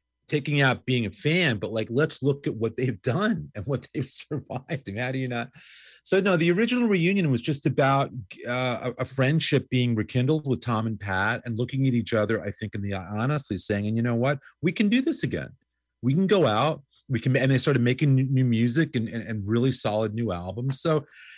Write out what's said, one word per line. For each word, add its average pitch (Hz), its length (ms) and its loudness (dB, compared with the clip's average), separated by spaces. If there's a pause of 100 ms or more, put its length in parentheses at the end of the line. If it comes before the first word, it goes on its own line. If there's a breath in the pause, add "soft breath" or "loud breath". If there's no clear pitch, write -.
(300)
taking 147 320 0
out 131 240 2
being 123 220 0
a 92 40 -4
fan, 151 460 0
but, 98 140 -6
like, 110 180 -2
let's 143 320 0
look 139 280 -2
at - 80 -4
what 113 200 -4
they've 120 260 -2
done 113 520 0
and 101 100 -10
what 135 300 -4
they've 143 140 -6
<laughs> - 0 -
survived. - 800 -8
And 101 100 -8
how 123 140 -4
do 135 60 -4
you 131 100 -4
not? 120 220 -6 (520 loud breath)
So 190 180 2
no, 185 160 2
the 170 140 4
original 233 380 2
reunion 185 420 2
was 120 100 2
just 143 240 -4
about, 135 460 2 (360)
uh, 123 520 -2
a, 131 40 -2
a - 20 -2
friendship 135 680 0
being 123 240 2
rekindled 131 520 0
with 120 140 0
Tom 113 280 -2
and 107 100 -6
Pat 101 460 -2
and 117 120 -6
looking 131 300 -2
at 127 80 2
each 113 180 0
other, 107 300 0
I 101 80 -6
think, 104 240 -8
in 101 80 -6
the 101 120 -4
eye, 92 140 -6
honestly 113 480 -2
saying, 101 300 -2
"And 110 100 0
you 117 60 0
know 120 140 0
what? 135 240 0 (200 loud breath)
We 170 120 0
can 208 160 2
do 233 120 4
this 277 220 -2
again. 85 280 -4 (520)
We 123 100 2
can 190 140 4
go 185 200 6
out. 120 360 0 (260 soft breath)
We 117 120 -2
can," 135 160 2
and 135 140 4
they 131 80 4
started 135 240 2
making 131 360 4
n-, 131 120 2
new 131 140 4
music 123 520 2
and, 113 120 -2
and, 113 180 -8
and 104 220 -6
really 120 240 2
solid 107 420 -2
new 113 180 -2
albums. 98 480 -4
So, 156 240 0 (340 loud breath)